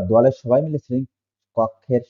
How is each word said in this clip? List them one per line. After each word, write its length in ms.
দলের 280
সবাই 220
মিলে 160
শ্রেণী 260
কক্ষের 540